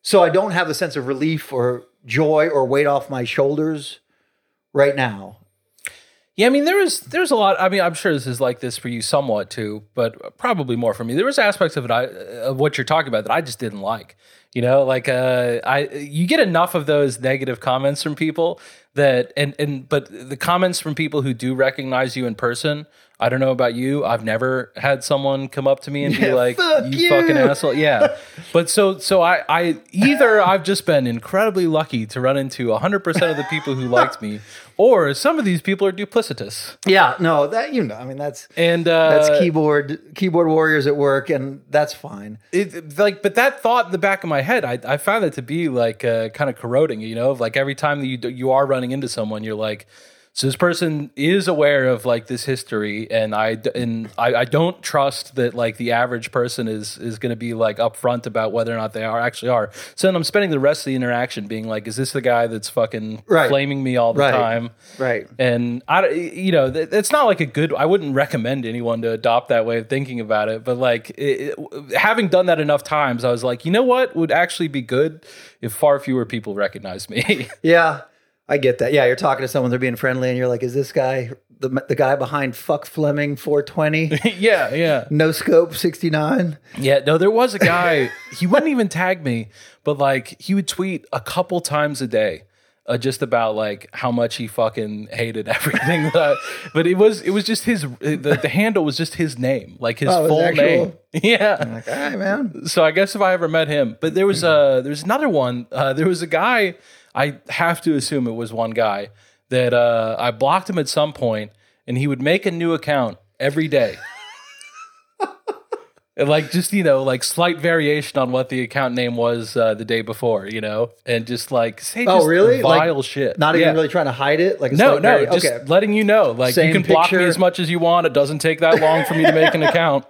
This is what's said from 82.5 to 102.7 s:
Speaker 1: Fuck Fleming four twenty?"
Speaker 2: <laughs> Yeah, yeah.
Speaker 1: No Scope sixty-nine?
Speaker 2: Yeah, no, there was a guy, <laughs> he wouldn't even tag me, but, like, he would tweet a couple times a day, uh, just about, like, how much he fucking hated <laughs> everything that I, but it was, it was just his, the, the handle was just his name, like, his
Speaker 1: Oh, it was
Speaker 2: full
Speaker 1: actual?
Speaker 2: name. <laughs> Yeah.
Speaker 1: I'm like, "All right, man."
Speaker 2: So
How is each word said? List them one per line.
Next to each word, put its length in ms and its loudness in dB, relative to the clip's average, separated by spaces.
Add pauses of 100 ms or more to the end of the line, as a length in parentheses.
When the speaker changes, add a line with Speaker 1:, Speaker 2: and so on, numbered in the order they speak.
Speaker 1:
Fuck 320 -4
Fleming 520 -2
four 260 -2
twenty?" 540 -2
Speaker 2:
<laughs> 80 -4
Yeah, 480 0
yeah. 360 0
Speaker 1:
No 220 4
Scope 420 4
sixty-nine? 840 -2 (200)
Speaker 2:
Yeah, 300 4
no, 100 4
there 140 4
was 220 2
a 60 -8
guy, 500 2 (140)
<laughs> 140 -20
he 100 0
wouldn't 220 4
even 200 0
tag 340 -2
me, 260 -4 (360)
but, 120 0
like, 440 0
he 120 -4
would 140 0
tweet 460 -6
a 80 -4
couple 400 -4
times 400 -2
a 60 -4
day, 360 -2 (440)
uh, 100 -2
just 240 -4
about, 340 0
like, 380 -6
how 180 -4
much 240 -2
he 120 -8
fucking 640 -4
hated 340 -6
<laughs> 100 -4
everything 460 -2
that 140 -2
I, 180 4 (380)
but 120 0
it 100 2
was, 260 2
it 80 -4
was 160 -2
just 180 -2
his, 200 0 (160)
the, 420 0
the 80 0
handle 340 2
was 140 -2
just 180 -4
his 240 -4
name, 400 -4
like, 200 -4
his 100 0
Speaker 1:
Oh, 100 4
it 40 2
was 60 2
Speaker 2:
full 120 4
Speaker 1:
actual? 240 4
Speaker 2:
name. 280 2 (200)
<laughs> 100 -2
Yeah. 380 4
Speaker 1:
I'm 120 -4
like, 140 -10
"All 80 -4
right, 240 -6
man." 480 -4
Speaker 2:
So 160 2